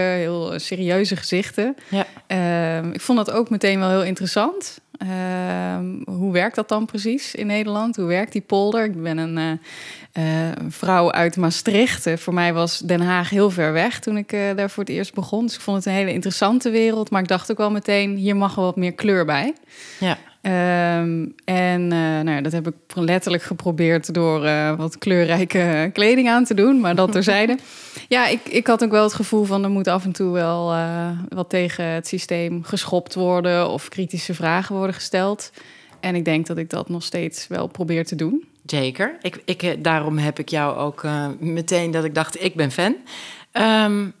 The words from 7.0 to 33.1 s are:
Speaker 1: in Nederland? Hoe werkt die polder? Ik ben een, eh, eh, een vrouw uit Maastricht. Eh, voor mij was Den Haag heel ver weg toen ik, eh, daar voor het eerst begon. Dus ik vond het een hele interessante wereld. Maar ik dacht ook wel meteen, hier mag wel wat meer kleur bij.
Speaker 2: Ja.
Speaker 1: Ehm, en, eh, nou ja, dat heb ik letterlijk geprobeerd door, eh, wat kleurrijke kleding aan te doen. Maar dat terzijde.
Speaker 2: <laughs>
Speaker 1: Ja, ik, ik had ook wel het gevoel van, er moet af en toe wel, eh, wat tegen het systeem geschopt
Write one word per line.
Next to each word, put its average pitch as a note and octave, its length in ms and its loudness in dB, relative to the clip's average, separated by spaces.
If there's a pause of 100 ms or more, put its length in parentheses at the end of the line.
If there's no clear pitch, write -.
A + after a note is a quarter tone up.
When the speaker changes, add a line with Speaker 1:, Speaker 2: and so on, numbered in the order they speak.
Speaker 1:
in G#3 120 -4
Nederland? G#3+ 500 -2
Hoe F#3+ 100 -2
werkt F3+ 260 0
die G#3 80 -2
polder? G#3 440 2
Ik F#3 180 -4
ben D#3+ 160 -2
een, E3 200 -2
eh, D#3+ 120 -2 (600)
eh, D#3+ 420 0
een D#3 180 -8
vrouw F3 400 4
uit E3+ 240 2
Maastricht. G3+ 680 2
Eh, E3 100 0
voor F3 180 -4
mij F3 180 2
was E3+ 260 0
Den E3+ 220 0
Haag F3 300 0
heel G3+ 200 4
ver E3 220 0
weg F#3 280 0
toen G#3+ 160 -2
ik, G#3 160 -6
eh, G#3 80 -2 (160)
daar G3+ 140 -2
voor G3+ 140 -6
het - 80 -8
eerst F#3+ 220 -6
begon. G#3 320 -2
Dus A3+ 80 -4
ik - 60 -12
vond G3 160 -2
het F#3 100 -2
een G3 60 0
hele F#3+ 200 0
interessante G#3 580 2
wereld. A3 400 2
Maar F#3+ 120 2
ik F3+ 60 -2
dacht F#3 220 0
ook A3 80 -2
wel G#3 120 2
meteen, G3+ 460 0
hier G3+ 200 0
mag G3 180 2
wel G3 100 0
wat F3+ 120 0
meer F3+ 160 0
kleur F#3+ 320 2
bij. D3+ 300 0 (440)
Speaker 2:
Ja. F3+ 200 0 (240)
Speaker 1:
Ehm, E3+ 840 2 (180)
en, F3+ 380 2 (100)
eh, E3+ 60 2
nou D#3+ 320 0
ja, D3 100 0
dat D3+ 120 -2
heb E3 140 -2
ik E3 80 -4 (200)
letterlijk F3 480 0
geprobeerd E3 720 0
door, D#3+ 300 2
eh, D3+ 320 2
wat D#3+ 220 -6
kleurrijke F3 960 2
kleding A#3+ 360 4
aan A#3+ 160 6
te A3+ 100 0
doen. B3 260 6
Maar F3+ 140 2
dat F#3+ 180 4
terzijde. G#3 460 4
Speaker 2:
<laughs> - 60 -12 (440)
Speaker 1:
Ja, B3 180 4
ik, A3+ 220 2
ik A3+ 180 0
had A#3 180 4
ook A3 60 2
wel G#3+ 120 6
het G#3+ 120 2
gevoel G#3+ 300 2
van, G3 200 0
er G3 60 0
moet G3 180 2
af F#3 160 2
en F#3+ 80 -2
toe F#3 200 0
wel, E3+ 400 0
eh, E3+ 360 -2 (200)
wat F3+ 220 -6
tegen F3+ 340 0
het E3 240 -4
systeem E3+ 560 -4
geschopt F3+ 500 -4